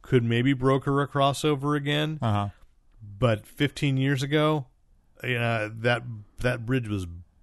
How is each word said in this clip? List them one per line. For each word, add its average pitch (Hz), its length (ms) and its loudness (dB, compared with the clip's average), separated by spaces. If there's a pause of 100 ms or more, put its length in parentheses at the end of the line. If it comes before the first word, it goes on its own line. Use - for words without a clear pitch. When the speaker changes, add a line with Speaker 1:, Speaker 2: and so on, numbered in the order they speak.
Speaker 1:
could 123 220 4
maybe 120 300 2
broker 135 480 2
a 135 60 -2
crossover 143 680 0
again. 147 460 -2
Speaker 2:
Uh-huh. 104 280 0 (720)
Speaker 1:
But 110 280 2
fifteen 143 500 0
years 135 260 0
ago, 151 440 0 (560)
you 123 160 -2
know, 113 300 0
that, 117 340 0 (360)
that 123 260 -2
bridge 123 220 0
was 98 180 -2 (380)